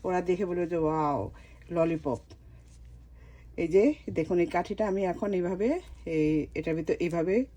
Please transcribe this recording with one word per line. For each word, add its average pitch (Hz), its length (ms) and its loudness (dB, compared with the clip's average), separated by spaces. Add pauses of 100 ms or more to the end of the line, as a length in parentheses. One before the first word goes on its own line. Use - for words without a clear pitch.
ওরা 180 180 0
দেখে 180 240 0
বলবে 175 220 -2
যে, 170 100 -2
"ওয়াও, 151 540 0 (400)
ললিপপ।" 165 480 0 (1400)
এই 175 100 0
যে 202 260 6 (160)
দেখুন, 175 300 0
এই 175 60 4
কাঠিটা 185 420 -2
আমি 196 180 0
এখন 196 280 -2
এইভাবে 185 460 0 (260)
এই, 156 500 2
এটার 156 200 -2
ভিতর 160 180 -2
এইভাবে 175 520 0 (120)